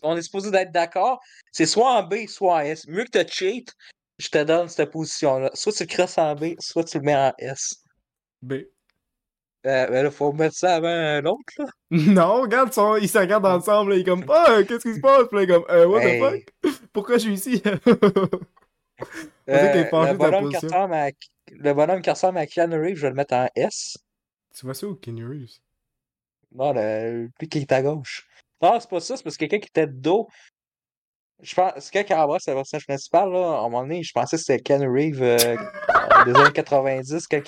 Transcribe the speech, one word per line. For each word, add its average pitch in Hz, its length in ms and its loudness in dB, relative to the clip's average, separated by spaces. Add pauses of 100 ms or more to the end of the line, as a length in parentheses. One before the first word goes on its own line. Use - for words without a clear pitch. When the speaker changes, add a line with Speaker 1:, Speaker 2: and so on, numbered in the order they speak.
Speaker 1:
on 165 140 -2
est 170 40 -6
supposé 196 300 -8
d'être 185 220 0
d'accord. 185 460 -2 (340)
C'est 160 120 0
soit 240 280 2
en 208 100 2
B, 202 240 -8
soit 180 280 0
en 160 40 0
S. 151 300 -6
Mieux 196 160 -6
que 185 180 0
te 165 80 -10
cheat, 208 420 -6 (440)
je - 100 -12
te 151 160 0
donne 165 240 0
cette 151 240 -4
position-là. 139 640 -2
Soit - 180 -6
tu - 120 -6
le 165 40 -10
crosses 180 300 -2
en 156 180 0
B, 151 120 -6 (120)
soit - 240 -4
tu 165 140 -8
le 139 80 -6
mets 147 100 2
en 135 220 2
S. - 440 -12 (600)
Speaker 2:
B. 127 120 -10 (1120)
Speaker 1:
Euh, 131 220 0
ben 127 160 0
là, 147 80 0
faut 143 220 -2
mettre 156 240 -2
ça 180 180 2
avant, 165 140 -2
euh, 156 320 -2
l'autre, 196 360 -4
là. 294 80 -8 (140)
Speaker 2:
<laughs> - 120 -20
Non, 180 500 4
regarde, 247 320 0
son... 214 240 2
ils 208 100 0
se 220 100 0
regardent 196 280 2
Speaker 1:
Ouais. 190 60 4
Speaker 2:
ensemble, 202 400 2
là, 196 60 2
il 185 40 2
est - 20 -2
comme, « 180 260 -2
Ah, 302 280 6 (100)
qu'est-ce 233 220 -6
qui 220 60 -4
se 151 40 -8
passe ? » 269 320 6
Puis 208 60 -2
là, 196 60 2
il 185 60 2
est 180 40 6
comme, « 170 160 4
Euh, 170 160 8
what 214 180 4
Speaker 1:
Hey. 247 160 2
Speaker 2:
the - 500 -4
fuck ? - 120 -8 (100)
Pourquoi 214 260 0
je - 20 0
suis 220 160 -2
ici ? » 226 280 -2 (220)
<laughs> 190 600 2 (1000)
On 131 40 -6
dirait 139 200 6
qu'il 180 100 4
est 151 40 0
Speaker 1:
Euh, - 40 -4
Speaker 2:
fâché 160 220 2
Speaker 1:
le 135 60 -2
Speaker 2:
de - 60 -4
ta 156 80 4
Speaker 1:
bonhomme 190 180 2
qui 143 60 -4
Speaker 2:
position. 160 120 -4
Speaker 1:
ressemble 180 260 0
à... 147 160 -2 (420)
le 143 220 0
bonhomme 165 280 2
qui 180 80 -2
ressemble 185 280 0
à 151 80 -2
Keanu 170 360 0
Reeves, 180 140 -2
je 147 80 -10
vais 139 60 0
le 127 60 -4
mettre 139 180 -2
en 123 220 2
S. - 420 -4 (580)
Speaker 2:
Tu - 100 -20
vois 131 100 -10
ça 208 120 -12
où, 196 80 -10
Keanu 117 320 -12
Reeves ? 131 320 -16 (920)
Speaker 1:
Non, 135 200 -2
le, 113 560 -4 (100)
lui 160 100 -12
qui 156 100 -4
est 135 120 -6
à 135 100 2
gauche. 143 460 -8 (340)
Non, 220 180 4
c'est - 100 -14
pas 170 100 -6
ça, 262 180 -8
c'est - 60 -20
parce 151 120 -12
que 156 100 -6
quelqu'un 131 140 -2
qui - 100 -14
était 156 180 0
de 135 60 -14
dos. 165 340 0 (1120)
Je - 140 -18
pense, 180 240 0
c'est - 120 -18
quelqu'un 196 240 -2
qui 160 60 2
embrasse 147 260 -2
le 143 60 -4
personnage 135 320 -8
principal, 165 460 0
là, 180 80 -2 (160)
à 120 40 -2
un 107 40 -2
moment 120 180 -4
donné, 160 220 -8
je - 100 -12
pensais 123 240 -2
que 160 60 -10
c'était 123 180 0
Keanu 139 260 0
Reeves, 139 340 0
euh, 120 160 4
Speaker 2:
<laughs> - 880 2
Speaker 1:
des 123 140 4
années 180 140 6
quatre-vingt-dix, 135 760 -2
quand 147 200 -2